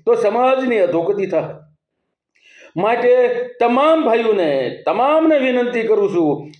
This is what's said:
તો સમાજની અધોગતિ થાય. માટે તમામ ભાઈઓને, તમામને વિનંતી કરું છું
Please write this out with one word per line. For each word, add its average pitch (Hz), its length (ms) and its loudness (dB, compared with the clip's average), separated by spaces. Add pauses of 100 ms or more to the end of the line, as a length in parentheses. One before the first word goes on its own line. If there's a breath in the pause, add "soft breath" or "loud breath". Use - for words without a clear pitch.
તો 240 80 2
સમાજની 240 640 0
અધોગતિ 180 480 -2
થાય. 160 160 -2 (1300 soft breath)
માટે 240 520 2 (320)
તમામ 277 440 2
ભાઈઓને, 190 800 0
તમામને 294 520 2
વિનંતી 247 440 -2
કરું 208 280 0
છું 151 500 -2